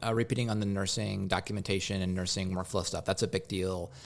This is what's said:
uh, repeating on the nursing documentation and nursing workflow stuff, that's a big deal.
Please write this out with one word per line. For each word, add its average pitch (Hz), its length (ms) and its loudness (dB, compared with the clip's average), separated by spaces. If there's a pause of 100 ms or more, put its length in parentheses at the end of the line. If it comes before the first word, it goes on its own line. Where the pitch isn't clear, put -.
uh, 113 100 2
repeating 117 360 2
on 107 80 2
the 104 80 2
nursing 98 600 0
documentation 95 760 0
and 92 100 0
nursing 92 420 0
workflow 90 300 0
stuff, 87 200 -4
that's - 180 0
a 87 60 4
big 95 180 -2
deal. 92 460 -2 (140)